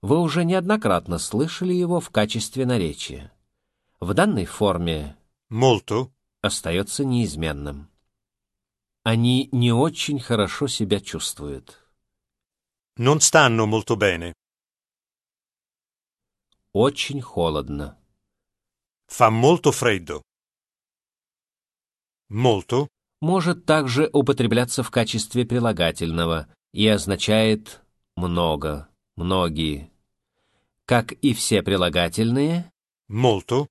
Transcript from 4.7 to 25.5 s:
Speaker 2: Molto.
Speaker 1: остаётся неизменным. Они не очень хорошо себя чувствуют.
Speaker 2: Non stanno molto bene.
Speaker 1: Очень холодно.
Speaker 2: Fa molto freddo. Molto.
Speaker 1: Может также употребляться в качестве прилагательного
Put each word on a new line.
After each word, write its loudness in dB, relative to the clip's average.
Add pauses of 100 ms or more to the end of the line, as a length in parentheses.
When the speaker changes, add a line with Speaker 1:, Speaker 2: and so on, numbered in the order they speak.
Speaker 2:
Molto. 2 (300)
Speaker 1:
остаётся -4
неизменным. -4 (1120)
Они 2
не 2
очень 0
хорошо -2
себя -2
чувствуют. -12 (1200)
Speaker 2:
Non 4
stanno 6
molto 0
bene. 0 (2500)
Speaker 1:
Очень 0
холодно. -4 (1120)
Speaker 2:
Fa 4
molto 4
freddo. -2 (2000)
Molto. 2 (360)
Speaker 1:
Может 0
также 2
употребляться 2
в -8
качестве -2
прилагательного -2 (260)